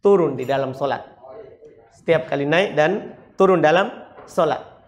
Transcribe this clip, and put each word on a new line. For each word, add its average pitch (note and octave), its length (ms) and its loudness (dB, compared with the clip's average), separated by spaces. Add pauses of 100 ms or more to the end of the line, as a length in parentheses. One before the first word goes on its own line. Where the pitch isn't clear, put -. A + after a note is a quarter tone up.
turun F3 320 4
di B2+ 100 -8
dalam C3 300 -2
sholat. C3 260 -4 (920)
Setiap D#3+ 320 -2
kali C#3+ 180 -4
naik E3 300 -2
dan E3 400 -2 (240)
turun F#3 240 4
dalam E3+ 240 2 (400)
sholat. D#3 320 -2 (300)